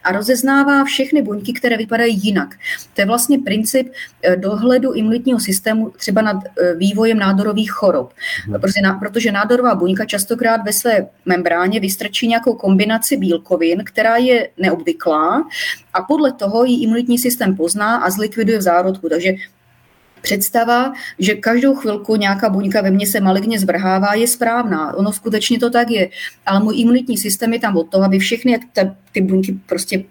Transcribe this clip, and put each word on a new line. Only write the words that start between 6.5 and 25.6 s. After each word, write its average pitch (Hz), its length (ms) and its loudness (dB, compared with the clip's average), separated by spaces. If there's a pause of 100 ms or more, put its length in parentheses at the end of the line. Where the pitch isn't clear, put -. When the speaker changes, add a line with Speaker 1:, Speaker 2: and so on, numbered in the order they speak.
Speaker 1:
vývojem 202 440 2
nádorových 202 520 0
chorob. 160 420 0 (360)
Speaker 2:
Mhm. 202 120 -4
Speaker 1:
Protože 196 220 0
na-, 190 160 0
protože 220 340 -2
nádorová 226 420 2
buňka 190 300 0
častokrát 226 600 -2
ve 208 80 -4
své 214 340 0 (200)
membráně 180 540 0
vystrčí 196 480 -4
nějakou 233 260 2
kombinaci 208 600 2
bílkovin, 170 680 0
která 220 320 0
je 247 320 2 (100)
neobvyklá 175 920 0 (460)
a 185 80 -2
podle 285 300 0
toho 220 320 0
ji 247 180 2
imunitní 240 360 2
systém 240 380 0
pozná 208 400 0
a 185 140 0
zlikviduje 214 480 0
v 196 40 -2
zárodku. 180 460 0
Takže 175 240 0 (880)
představa, 240 680 0 (260)
že 208 160 0
každou 247 400 2
chvilku 214 420 -2
nějaká 202 340 0
buňka 196 300 0
ve 196 100 0
mně 196 160 2
se 202 140 0
maligně 196 380 2
zvrhává, 196 560 0
je 233 140 2
správná. 226 680 -2
Ono 202 160 0
skutečně 220 460 -2
to 240 120 0